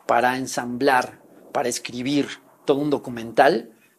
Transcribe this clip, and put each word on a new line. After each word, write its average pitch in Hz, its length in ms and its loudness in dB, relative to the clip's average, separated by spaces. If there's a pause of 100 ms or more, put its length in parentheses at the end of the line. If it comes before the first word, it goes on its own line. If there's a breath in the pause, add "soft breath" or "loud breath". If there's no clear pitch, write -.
para 123 320 2
ensamblar, 127 840 -2 (320)
para 131 180 -2
escribir 123 580 -2 (380)
todo 143 120 2
un 147 120 -2
documental 131 840 0 (280 soft breath)